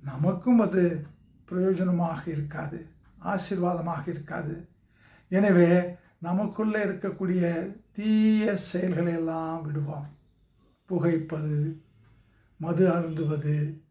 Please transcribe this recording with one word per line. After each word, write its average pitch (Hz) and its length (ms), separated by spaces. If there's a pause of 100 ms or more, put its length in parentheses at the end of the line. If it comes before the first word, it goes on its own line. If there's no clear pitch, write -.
நமக்கும் 175 600
அது 185 220 (640)
பிரயோஜனமாக 180 800
இருக்காது, 151 520 (440)
ஆசீர்வாதமாக 175 840
இருக்காது. 151 480 (720)
எனவே 185 400 (500)
நமக்குள்ளே 214 640
இருக்கக்கூடிய 185 640 (480)
தீய 214 720
செயல்களை 175 520
எல்லாம் 160 480
விடுவோம். 147 460 (800)
புகைப்பது, 151 680 (1040)
மது 165 280
அருந்துவது 151 720 (300)